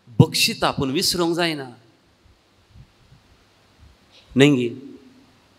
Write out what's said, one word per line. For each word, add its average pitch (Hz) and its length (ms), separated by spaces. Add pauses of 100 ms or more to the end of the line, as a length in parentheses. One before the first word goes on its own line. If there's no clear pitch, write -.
बक्षिता, 156 640
पूण 135 200
विसरूंक 170 460
जायना. 160 280 (2750)
न्हय 135 120
गे? 127 200 (920)